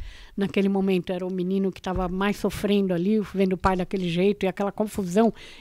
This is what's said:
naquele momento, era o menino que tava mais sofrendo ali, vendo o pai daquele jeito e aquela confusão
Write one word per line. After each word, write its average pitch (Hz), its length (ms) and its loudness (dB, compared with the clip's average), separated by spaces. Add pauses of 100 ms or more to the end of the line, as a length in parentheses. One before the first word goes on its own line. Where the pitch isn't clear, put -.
(360)
naquele 196 320 2
momento, 190 440 2
era 180 140 -4
o 185 60 -6
menino 190 380 0
que - 100 -10
tava 185 280 -2
mais 196 280 0
sofrendo 202 560 0
ali, 190 280 2
vendo 190 320 0
o 185 60 -2
pai 190 180 2
daquele 180 320 -2
jeito 190 360 2
e 185 40 2
aquela 202 240 -4
confusão 208 600 2 (280)